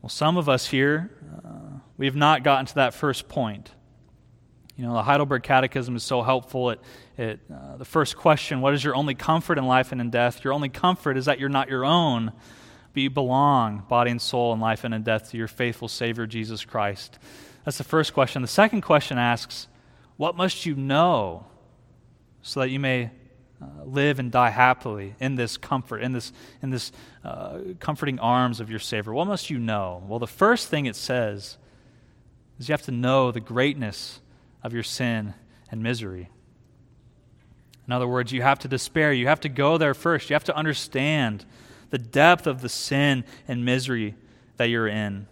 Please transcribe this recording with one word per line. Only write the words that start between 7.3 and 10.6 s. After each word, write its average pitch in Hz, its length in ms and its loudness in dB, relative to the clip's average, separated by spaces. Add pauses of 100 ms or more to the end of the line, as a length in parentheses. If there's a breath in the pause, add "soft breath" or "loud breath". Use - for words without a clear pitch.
uh, 135 260 -16
the 131 60 -14
first - 320 0
question, 151 440 2
"What 139 140 4
is 135 100 -2
your 143 100 0
only 139 220 -2
comfort 160 420 0
in 131 80 -2
life 127 240 4
and 123 100 -6
in 120 80 -4
death?" 120 360 0
Your 135 80 0
only 143 160 -2